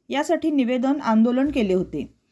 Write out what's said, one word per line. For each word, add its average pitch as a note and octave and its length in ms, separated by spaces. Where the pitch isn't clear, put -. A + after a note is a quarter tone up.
यासाठी D#4 420
निवेदन C4 500
आंदोलन A#3+ 500
केले G#3+ 240
होते. D#3+ 400